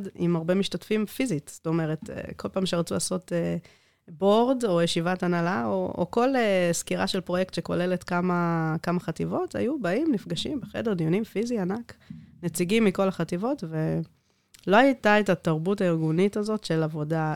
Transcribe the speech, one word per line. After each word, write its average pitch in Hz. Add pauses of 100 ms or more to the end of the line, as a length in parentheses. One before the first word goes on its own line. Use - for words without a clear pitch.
(160)
עם 170
הרבה 165
משתתפים 202
פיזית. 202
זאת -
אומרת, 160
אה, - (140)
כל -
פעם 190
שרצו 170
לעשות, 185
אה, 170 (520)
בורד 220
או 170
ישיבת 175
הנהלה, 175
או, 190
או 175
כל, 240
אה, 196
סקירה 185
של 190
פרויקט 180
שכוללת 175
כמה, 175
כמה 175
חטיבות, 170
היו 247
באים, 208
נפגשים 208
בחדר 220
דיונים 170
פיזי 226
ענק, 196 (500)
נציגים 180
מכל 190
החטיבות, 185 (1040)
ולא 190
הייתה 233
את 196
התרבות 175
הארגונית 170
הזאת 214
של 160
עבודה 156